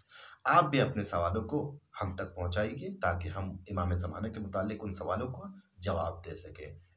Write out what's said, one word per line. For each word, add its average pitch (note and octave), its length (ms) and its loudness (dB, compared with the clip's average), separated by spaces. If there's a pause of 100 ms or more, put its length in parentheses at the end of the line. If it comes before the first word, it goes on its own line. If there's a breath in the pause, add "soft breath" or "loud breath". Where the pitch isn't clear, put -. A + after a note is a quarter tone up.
(480 loud breath)
आप D#3+ 180 10
भी C#3 140 4
अपने G#2 240 4
सवालों F2+ 400 2
को C#3+ 380 -2 (180)
हम F#2 160 -2
तक F#2+ 100 -4
पहुँचाइए G#2 680 -2
ताकि F2+ 360 0
हम F#2+ 400 -6
इमाम F2+ 260 2
ज़माने F2+ 340 -2
के - 100 -8
मुतालिक G#2 440 -2
उन G2 100 -4
सवालों F#2+ 340 0
को F#3 260 -8 (260 loud breath)
जवाब F2 460 0
दे - 100 -8
सकें। - 460 -12 (160 soft breath)